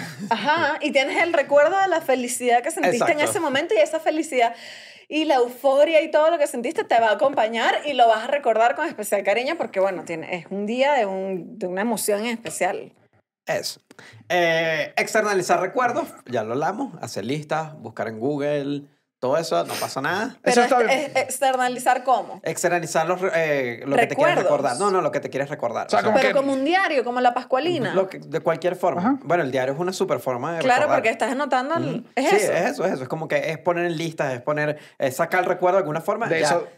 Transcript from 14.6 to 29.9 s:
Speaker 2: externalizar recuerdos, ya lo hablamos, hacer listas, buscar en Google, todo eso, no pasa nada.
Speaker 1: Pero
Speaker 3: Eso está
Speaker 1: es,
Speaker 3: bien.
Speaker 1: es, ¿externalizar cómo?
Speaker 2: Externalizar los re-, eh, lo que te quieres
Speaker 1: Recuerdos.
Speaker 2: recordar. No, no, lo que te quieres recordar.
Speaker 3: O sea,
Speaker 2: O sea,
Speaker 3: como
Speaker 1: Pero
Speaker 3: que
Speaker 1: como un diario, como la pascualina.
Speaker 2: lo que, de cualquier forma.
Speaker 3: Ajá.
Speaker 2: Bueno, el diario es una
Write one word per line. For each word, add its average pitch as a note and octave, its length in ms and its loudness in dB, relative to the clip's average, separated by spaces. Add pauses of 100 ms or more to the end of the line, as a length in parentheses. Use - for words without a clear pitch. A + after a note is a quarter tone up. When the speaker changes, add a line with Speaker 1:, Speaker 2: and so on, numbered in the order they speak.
Speaker 2:
externalizar G3+ 640 0
recuerdos, A#3+ 480 -2 (200)
ya A#2+ 160 -2
lo A2 100 -6
hablamos, F#3 480 -4
hacer G2+ 240 -8
listas, D3+ 540 -6
buscar A2+ 280 -8
en A2 120 -10
Google, C#3+ 640 -2 (380)
todo C3 160 0
eso, E3+ 280 0
no - 80 -8
pasa - 260 -6
nada. F#3 420 -4
Speaker 1:
Pero - 100 0
Speaker 3:
Eso A#3+ 100 6
está B3 180 4
Speaker 1:
es, A#3 80 2
Speaker 3:
bien. C4 120 2 (140)
Speaker 1:
es, - 100 -8
¿externalizar B3+ 840 0
cómo? G3+ 360 0
Speaker 2:
Externalizar E3 640 0
los F3+ 140 0
re-, F#3 160 0
eh, C#3 500 0
lo C#3 120 2
que C#3 100 4
te B2 80 -6
quieres C#3+ 200 4
Speaker 1:
Recuerdos. A3+ 100 2
Speaker 2:
recordar. C3+ 340 2
No, G3 120 2
no, F#3 100 2
lo D3 100 0
que C#3+ 80 -4
te C3+ 100 -6
quieres C#3 200 -4
recordar. A2 380 -4
Speaker 3:
O - 20 -14
sea, G#3 100 2
Speaker 2:
O - 40 4
sea, G3 60 0
Speaker 3:
como A3+ 120 4
Speaker 1:
Pero C4+ 80 4
Speaker 3:
que - 100 0
Speaker 1:
como C#4 140 0
un C4+ 100 -2
diario, D#4+ 400 2
como B3 160 -4
la B3 140 4
pascualina. C4 600 -2
Speaker 2:
lo F#3 140 0
que, D#3 120 -14
de D#3 200 -6
cualquier E3+ 380 0
forma. F3 240 0
Speaker 3:
Ajá. C4 220 2
Speaker 2:
Bueno, F3 200 2
el C3 80 -4
diario C3 220 0
es C#3+ 80 -6
una F3+ 100 -2